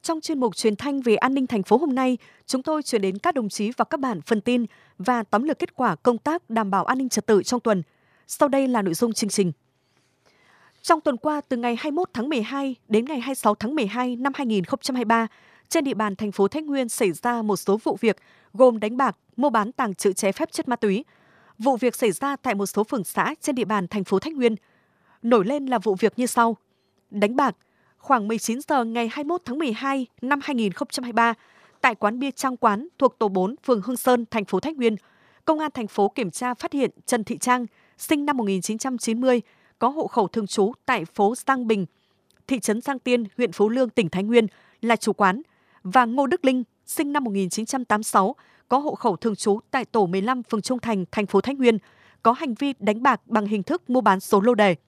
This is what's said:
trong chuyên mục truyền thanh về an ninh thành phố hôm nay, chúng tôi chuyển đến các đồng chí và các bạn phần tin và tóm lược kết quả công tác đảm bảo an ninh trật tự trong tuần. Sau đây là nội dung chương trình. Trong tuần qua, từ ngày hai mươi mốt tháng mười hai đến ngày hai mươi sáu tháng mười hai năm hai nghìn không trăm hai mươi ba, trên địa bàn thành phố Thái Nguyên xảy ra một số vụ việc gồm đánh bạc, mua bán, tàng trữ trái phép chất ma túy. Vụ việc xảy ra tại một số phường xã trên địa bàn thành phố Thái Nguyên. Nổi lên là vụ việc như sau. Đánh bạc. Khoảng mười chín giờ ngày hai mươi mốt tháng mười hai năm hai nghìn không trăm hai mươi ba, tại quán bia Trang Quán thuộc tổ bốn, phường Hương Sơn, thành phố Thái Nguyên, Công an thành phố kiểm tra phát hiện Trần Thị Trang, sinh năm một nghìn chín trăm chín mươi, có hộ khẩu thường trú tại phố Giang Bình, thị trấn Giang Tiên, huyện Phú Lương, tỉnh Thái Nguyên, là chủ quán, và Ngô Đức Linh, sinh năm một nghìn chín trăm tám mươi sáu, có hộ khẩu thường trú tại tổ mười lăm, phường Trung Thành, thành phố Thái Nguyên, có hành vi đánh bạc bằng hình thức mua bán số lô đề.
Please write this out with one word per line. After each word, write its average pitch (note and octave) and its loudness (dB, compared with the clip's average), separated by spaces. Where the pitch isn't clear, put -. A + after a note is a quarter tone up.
trong D#4+ -4
chuyên D4+ -4
mục A3+ 0
truyền G#3+ 0
thanh C#4 -4
về A#3 4
an C4 0
ninh C4+ 0
thành A3 -2
phố G#3 4
hôm C#4 0
nay, B3+ 0
chúng C4 -2
tôi D#4 -2
chuyển A3 0
đến F#3+ -2
các - 0
đồng A3+ -2
chí G3+ -2
và A#3 2
các D#4 -4
bạn A#3+ -2
phần G#3+ 0
tin B3 0
và A#3 0
tóm G#3 0
lược D4 -2
kết - -6
quả A#3 0
công A#3+ 2
tác D#4 -4
đảm A3 0
bảo F#3+ 2
an C4 0
ninh C4 -2
trật - -4
tự G3+ 6
trong B3 -2
tuần. G3 0
Sau - 2
đây C4+ 2
là A#3+ 0
nội F3 0
dung A#3 0
chương G#3 -2
trình. F3+ 0
Trong E4 2
tuần C4+ 0
qua, G3+ -2
từ B3+ 0
ngày A#3 -2
hai D4+ -4
mươi C#4+ -4
mốt F4+ -2
tháng A#3 -4
mười C4 0
hai C4+ -4
đến A3 2
ngày C#4 -6
hai A#3+ -8
mươi C4+ -4
sáu G#3+ 0
tháng A3+ -6
mười B3+ 0
hai B3 -4
năm C4+ -2
hai C4+ -4
nghìn G3+ 0
không - -6
trăm B3+ -4
hai A#3+ -2
mươi G#3 -2
ba, A3+ 4
trên E4 0
địa C4+ -2
bàn G3+ -2
thành G3+ -6
phố G3 2
Thái D4+ -4
Nguyên C4+ -2
xảy G3+ 0
ra A#3+ -2
một G#3 0
số G3 0
vụ D#4 -2
việc G#3+ 2
gồm A#3 4
đánh A3 -4
bạc, C4+ 0
mua C4+ 2
bán, A3 0
tàng G#3+ -4
trữ G3 2
trái G3 0
phép D#4+ -4
chất D#4 -6
ma A#3+ 0
túy. G#3+ 0
Vụ B3 2
việc A#3+ 0
xảy A3 0
ra C#4 -4
tại A#3+ -4
một G3 -2
số G#3 -2
phường A3 -2
xã A3 -2
trên D4 -2
địa A#3 -2
bàn F#3+ -2
thành G3+ -4
phố F#3+ 0
Thái D#4+ -4
Nguyên. A#3+ 2
Nổi A#3 4
lên C#4 -2
là B3+ 0
vụ G3 0
việc G3+ 0
như B3 0
sau. A#3 2
Đánh G#3 0
bạc. C#4 2
Khoảng A3 0
mười A3+ -2
chín A#3 -4
giờ C4 2
ngày A3+ -2
hai D4 -6
mươi C#4+ -6
mốt F4 -4
tháng B3 -6
mười C#4+ -2
hai C4+ -4
năm C#4 0
hai D4 -4
nghìn G#3+ 0
không - -6
trăm C4 -6
hai A#3+ -8
mươi G#3+ -2
ba, A#3 4
tại B3 2
quán G#3+ -2
bia C#4 -2
Trang B3+ -4
Quán A3+ 0
thuộc C4 2
tổ - 2
bốn, F#3+ 0
phường A3+ 2
Hương B3 -4
Sơn, B3 2
thành G#3+ -4
phố F#3 -2
Thái D#4 -6
Nguyên, A#3 0
Công D#4 2
an D#4 -4
thành A3+ -6
phố G3+ 0
kiểm G3+ -4
tra B3 -6
phát - -8
hiện C#4 0
Trần A3+ -2
Thị D#3 -6
Trang, B3 0
sinh D4 -2
năm C#4+ 0
một A#3 0
nghìn F#3+ 0
chín A3 -6
trăm B3+ -4
chín A#3 -2
mươi, B3 4
có A3+ 2
hộ D4 -2
khẩu G3+ 0
thường G#3 -4
trú F#3+ 0
tại G#3+ 0
phố G#3 0
Giang B3+ 0
Bình, G3+ 0
thị B3+ -2
trấn A3 -2
Giang C4+ -4
Tiên, B3 0
huyện A3 0
Phú G#3 4
Lương, B3 2
tỉnh F#3+ 0
Thái F#3 -2
Nguyên, A3 4
là A3+ 2
chủ G#3+ -2
quán, G3+ 2
và A#3+ 4
Ngô C4 0
Đức F4 0
Linh, B3+ 2
sinh C#4+ -4
năm C#4+ 0
một A3+ -2
nghìn F#3+ 0
chín A3 -4
trăm B3+ -4
tám G#3+ 2
mươi G#3+ -4
sáu, G#3 2
có B3+ 2
hộ C#4+ -2
khẩu G3+ 0
thường A3 -2
trú G#3+ 0
tại B3+ -2
tổ G#3 2
mười F#3+ 0
lăm, B3 -2
phường G#3+ -4
Trung B3+ -2
Thành, G#3 -2
thành G#3 -2
phố G3 2
Thái C#4 -4
Nguyên, A#3+ 4
có A3+ 6
hành C4 -4
vi C#4 -2
đánh G#3+ -2
bạc C4 2
bằng G#3 0
hình G#3 -2
thức D#4+ -4
mua B3 4
bán G3 4
số G3+ 2
lô A#3+ 4
đề. G3+ 4